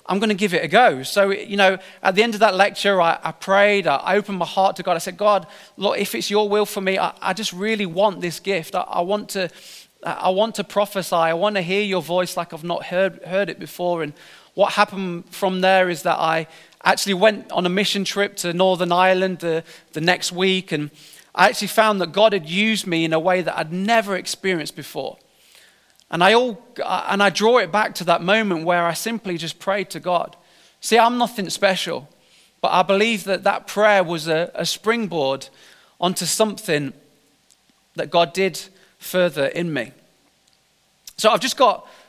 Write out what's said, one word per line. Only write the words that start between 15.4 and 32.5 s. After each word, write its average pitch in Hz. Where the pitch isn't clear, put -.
there 185
is 156
that 170
I 160
actually 196
went 202
on 180
a 180
mission 196
trip 202
to 175
Northern 180
Ireland 185
the, 165
the 151
next 175
week, 185
and 147
I 190
actually 208
found 214
that 165
God 202
had 160
used 208
me 165
in 160
a 160
way 180
that 160
I'd 160
never 202
experienced 175
before. -
And 165
I 196
all, 240
and 185
I 196
draw 214
it 185
back 214
to -
that 170
moment 185
where 175
I 170
simply 196
just 156
prayed 196
to 160
God. 175
See, 226
I'm 240
nothing 220
special, 180